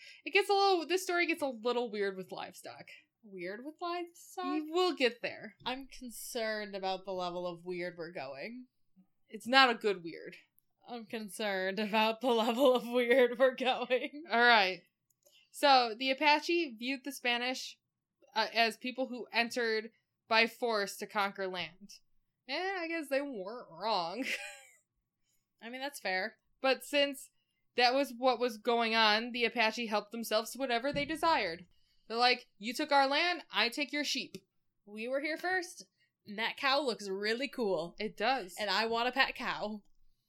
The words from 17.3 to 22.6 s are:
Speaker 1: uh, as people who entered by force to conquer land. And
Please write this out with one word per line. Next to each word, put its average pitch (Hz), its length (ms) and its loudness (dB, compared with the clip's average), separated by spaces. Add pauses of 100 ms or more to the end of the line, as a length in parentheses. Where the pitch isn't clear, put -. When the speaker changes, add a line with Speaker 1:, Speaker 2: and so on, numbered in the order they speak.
Speaker 1:
uh, 220 200 0
as 220 220 2
people 254 300 -6
who 233 260 -8
entered 226 560 -2 (400)
by 226 200 6
force 220 480 -2
to 208 100 -10
conquer 196 400 -2
land. 185 480 -10 (540)
And 285 120 -4 (200)